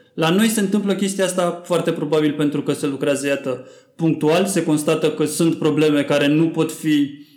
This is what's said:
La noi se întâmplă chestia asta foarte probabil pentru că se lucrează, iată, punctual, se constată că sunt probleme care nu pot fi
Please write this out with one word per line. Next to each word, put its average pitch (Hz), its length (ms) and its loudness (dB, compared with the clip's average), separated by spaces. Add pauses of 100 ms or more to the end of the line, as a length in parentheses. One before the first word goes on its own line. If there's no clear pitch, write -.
(140)
La 160 160 0
noi 202 180 4
se 220 120 0
întâmplă 196 360 0
chestia 190 300 -2
asta 175 400 -2
foarte 165 260 -2
probabil 151 420 0
pentru 147 300 -2
că 151 100 -2
se 147 140 -4
lucrează, 139 400 -2
iată, 131 400 -4 (280)
punctual, 165 500 2
se 175 180 0
constată 156 480 0
că 151 140 -2
sunt 160 300 0
probleme 151 480 2
care 143 240 0
nu 156 200 2
pot 160 240 -2
fi 147 380 0 (280)